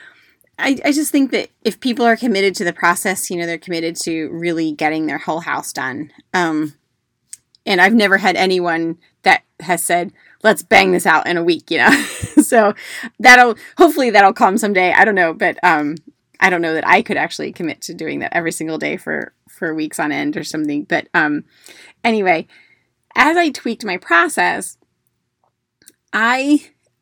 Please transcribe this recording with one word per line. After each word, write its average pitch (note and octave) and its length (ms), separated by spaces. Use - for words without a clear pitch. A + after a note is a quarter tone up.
I, C4+ 280
I C#4+ 80
just D4 180
think C4+ 220
that - 180
if - 160
people A#3+ 240
are A3+ 120
committed G3 400
to G3+ 80
the F3 80
process, F#3 560
you F#3 80
know, E3+ 80
they're E3 140
committed E3 460
to D#3+ 240
really E3 420
getting D#3 360
their D3 120
whole E3 220
house D#3+ 320
done. C3 400
Um, D#3 420
and F#3+ 140
I've G3 140
never G3 240
had F#3+ 180
anyone F3 640
that F#3 200
has E3+ 240
said, F3 300
"Let's G#3+ 180
bang F#3+ 300
this F3 140
out D#3 200
in F3 100
a E3+ 80
week," E3+ 280
you D#3 60
know? B2 120
<laughs> - 520
So G#3 320
that'll, B3 380
hopefully D4 320
that'll G3 220
come G#3 260
someday. F#3 340
I F#3+ 120
don't G#3+ 100
know, E3+ 200
but, D#3 300
um, D#3 320
I F#3+ 80
don't F3 140
know D#3+ 100
that D#3 160
I G3 140
could D#3+ 160
actually D3+ 340
commit - 300
to F3 120
doing D3+ 260
that - 140
every E3 160
single D#3+ 280
day D3+ 180
for, D#3 380
for D#3+ 280
weeks D#3 260
on D3+ 100
end D3 280
or D#3+ 40
something. D3 420
But, - 280
um, D3+ 320
anyway, F#3 460
as D4 220
I E4+ 140
tweaked A#3 340
my F3+ 140
process, F#3+ 800
I C4 560